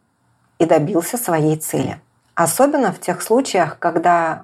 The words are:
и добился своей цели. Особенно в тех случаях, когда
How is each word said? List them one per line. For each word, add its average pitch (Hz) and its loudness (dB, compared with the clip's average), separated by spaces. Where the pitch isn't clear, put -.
и 170 2
добился 170 0
своей 156 0
цели. - -6
Особенно 254 2
в - -10
тех 175 -4
случаях, 220 0
когда 170 0